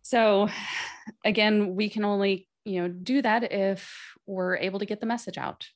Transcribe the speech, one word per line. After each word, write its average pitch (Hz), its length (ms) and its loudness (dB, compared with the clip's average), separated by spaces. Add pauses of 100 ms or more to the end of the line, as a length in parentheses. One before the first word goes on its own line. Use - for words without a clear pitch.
So 214 460 4 (760)
again, 208 500 4
we 208 140 0
can 208 160 -2
only, 196 440 2 (160)
you 185 160 -2
know, 175 80 0
do 185 340 0
that 226 300 2
if 196 400 -2 (320)
we're 185 320 -2
able 190 220 -4
to 202 80 -4
get 214 140 -6
the 226 60 -4
message 226 300 -4
out. - 400 -8